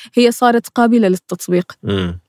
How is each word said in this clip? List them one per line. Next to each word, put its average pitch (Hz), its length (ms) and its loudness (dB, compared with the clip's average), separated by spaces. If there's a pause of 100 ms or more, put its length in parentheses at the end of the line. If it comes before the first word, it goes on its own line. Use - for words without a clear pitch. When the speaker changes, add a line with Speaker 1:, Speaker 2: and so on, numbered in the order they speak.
(140)
Speaker 1:
هي 240 160 4
صارت 233 380 0
قابلة 233 400 2
للتطبيق. 180 640 -4 (100)
Speaker 2:
مم. 92 360 -4 (100)